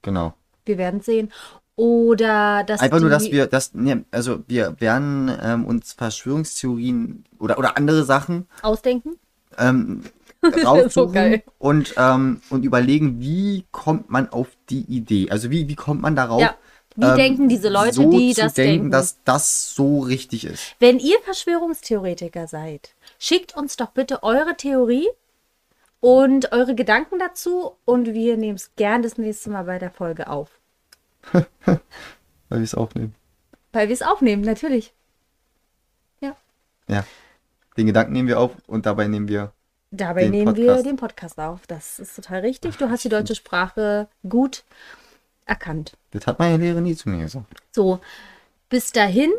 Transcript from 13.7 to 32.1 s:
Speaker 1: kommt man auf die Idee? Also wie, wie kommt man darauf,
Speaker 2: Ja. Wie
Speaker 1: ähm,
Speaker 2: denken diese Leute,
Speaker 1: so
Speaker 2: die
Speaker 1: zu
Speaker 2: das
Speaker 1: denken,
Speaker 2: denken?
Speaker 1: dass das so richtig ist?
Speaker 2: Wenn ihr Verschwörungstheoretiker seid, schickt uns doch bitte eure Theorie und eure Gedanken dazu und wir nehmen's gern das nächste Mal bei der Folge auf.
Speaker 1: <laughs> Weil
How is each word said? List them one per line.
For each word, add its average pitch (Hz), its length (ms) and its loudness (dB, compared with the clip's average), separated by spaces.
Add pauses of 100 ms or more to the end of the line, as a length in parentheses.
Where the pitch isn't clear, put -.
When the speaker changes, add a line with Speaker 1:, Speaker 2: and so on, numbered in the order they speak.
Speaker 1:
kommt - 380 -4
man 135 180 0
auf 123 200 -4 (200)
die 131 140 -4 (120)
Idee? 107 360 0
Also 107 200 -4
wie, 156 180 -2
wie 147 60 -6
kommt - 280 -4
man 156 140 0
darauf, 120 260 2
Speaker 2:
Ja. 226 120 2 (420)
Wie 220 100 2
Speaker 1:
ähm, 254 100 6
Speaker 2:
denken 262 320 4
diese 220 220 2
Leute, 208 240 2
Speaker 1:
so 147 160 6
Speaker 2:
die 247 240 6
Speaker 1:
zu 220 80 0
Speaker 2:
das - 120 -2
Speaker 1:
denken, 135 180 4
Speaker 2:
denken? 147 180 0
Speaker 1:
dass - 340 0
das - 500 -2
so 143 260 2
richtig 127 440 -6
ist? - 360 -12
Speaker 2:
Wenn 247 180 8
ihr 339 260 2
Verschwörungstheoretiker 214 1200 -4
seid, 156 460 -12 (240)
schickt - 380 -2
uns 294 200 -8
doch 233 160 -8
bitte 262 320 -4
eure 285 320 0
Theorie 262 500 0 (960)
und 262 520 6
eure 247 220 2
Gedanken 233 460 0
dazu 359 520 -4 (120)
und 240 280 0
wir 226 240 0
nehmen's 214 400 -6
gern 214 260 0
das 226 160 -6
nächste 214 320 -8
Mal 196 140 -8
bei 185 140 -8
der 180 140 -10
Folge 165 360 -8
auf. 143 220 -8 (720)
Speaker 1:
<laughs> - 100 -20
Weil - 480 0 (680)